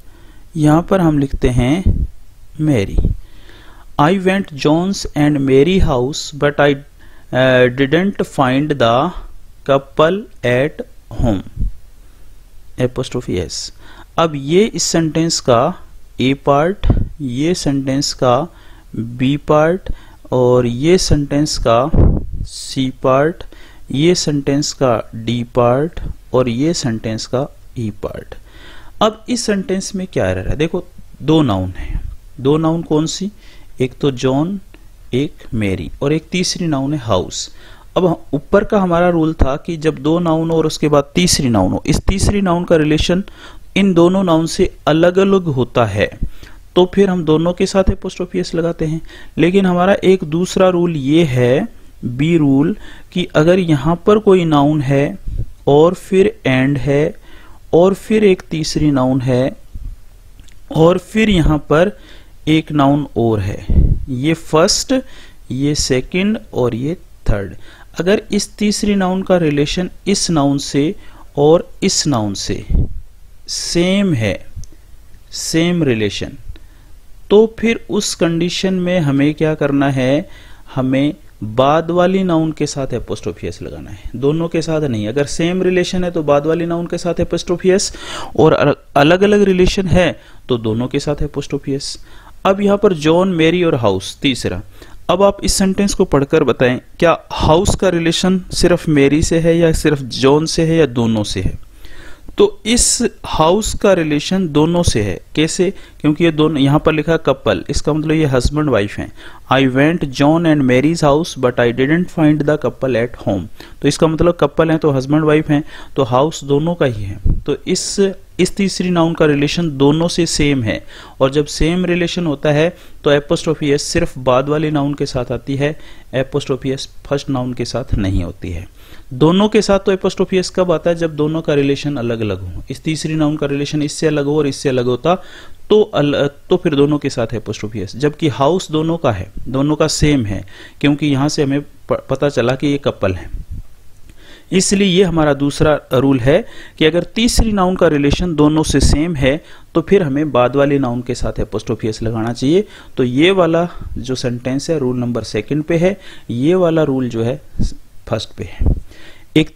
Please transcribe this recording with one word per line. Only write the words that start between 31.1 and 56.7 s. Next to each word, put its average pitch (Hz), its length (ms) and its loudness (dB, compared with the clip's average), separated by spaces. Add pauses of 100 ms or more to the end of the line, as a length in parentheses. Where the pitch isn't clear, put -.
दो 156 200 2
noun 95 280 0
हैं। - 320 -6 (400)
दो 139 160 2
noun 165 240 0
कौन 156 240 -2
सी? 190 260 -8 (500)
एक 127 200 -4
तो 143 100 0
John, 135 480 -2 (540)
एक 139 200 -2 (200)
Mary 98 380 -4 (100)
और 143 120 0
एक 160 180 -4
तीसरी 175 360 -2
noun 139 260 -2
है 156 60 -4
House। 110 560 -4 (420)
अब 165 360 0
ऊपर 196 300 2
का 214 160 0
हमारा 180 300 2
rule 160 240 2
था 139 220 2
कि 165 220 -8
जब 151 180 -2
दो 151 240 0
noun 165 320 0
और 160 140 2
उसके 156 220 -2
बाद 147 280 2
तीसरी 165 340 2
noun 98 220 2
हो, - 140 -4
इस - 140 2
तीसरी 196 420 2
noun 175 220 0
का 175 120 2
relation 156 480 2 (540)
इन 196 160 4
दोनों 180 300 4
noun 165 240 2
से 180 300 -2 (100)
अलग-अलग 180 560 4
होता 127 420 0
है, 101 240 -2 (680)
तो 180 200 4
फिर 190 140 4
हम 180 160 -2
दोनों 156 280 2
के 190 120 -2
साथ 190 240 2
एपोस्ट्रोफी 185 500 -4
एस 175 160 -6
लगाते 165 300 -2
हैं। 160 160 -4 (360)
लेकिन 185 280 4
हमारा 180 280 4
एक 190 300 2
दूसरा 180 460 2
rule 175 260 0
ये 147 280 2
है, 127 640 0 (200)
बी 143 320 0
रूल, 147 380 2 (360)
कि 175 240 -2
अगर 170 240 4
यहाँ 165 480 0
पर 214 100 6
कोई 190 280 4
noun 151 360 2
है 139 360 0 (500)
और 151 260 6
फिर 190 520 0
and 131 320 2